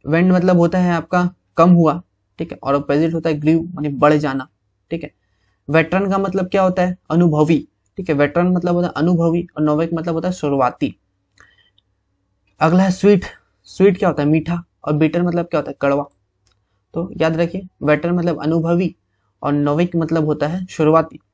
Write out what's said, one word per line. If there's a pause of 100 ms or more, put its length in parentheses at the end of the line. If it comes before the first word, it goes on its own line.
वेंड
मतलब
होता
है
आपका (280)
कम
हुआ, (380)
ठीक
है,
और
अपोजिट
होता
है
ग्रीव, (120)
माने
बढ़
जाना, (420)
ठीक
है। (580)
वेटरन
का
मतलब
क्या
होता
है? (140)
अनुभवी, (300)
ठीक
है,
वेटरन
मतलब
होता
है
अनुभवी (100)
और
नोवाइक
मतलब
होता
है
शुरुआती। (1700)
अगला
है
स्वीट, (440)
स्वीट
क्या
होता
है?
मीठा, (220)
और
बिटर
मतलब
क्या
होता
है?
कड़वा। (880)
तो
याद
रखिए, (140)
वेटरन
मतलब
अनुभवी (480)
और
नोविक
मतलब
होता
है
शुरुआती। (140)